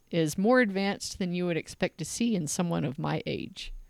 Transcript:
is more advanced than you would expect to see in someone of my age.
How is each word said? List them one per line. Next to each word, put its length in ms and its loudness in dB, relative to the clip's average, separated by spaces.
is 260 2
more 220 6
advanced 600 0
than 140 -2
you 120 0
would 120 0
expect 420 -4
to 60 -6
see 300 0
in 120 0
someone 360 0
of 160 -4
my 260 -2
age. 480 -6